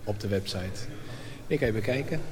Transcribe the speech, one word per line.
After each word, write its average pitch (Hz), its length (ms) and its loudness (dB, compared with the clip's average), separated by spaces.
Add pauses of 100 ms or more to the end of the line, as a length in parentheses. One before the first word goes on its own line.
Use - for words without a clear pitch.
op 104 160 0
de 104 80 -2
website. 98 520 0 (640)
Die 156 120 2
kan 135 80 4
je 113 60 4
bekijken. 131 480 2 (120)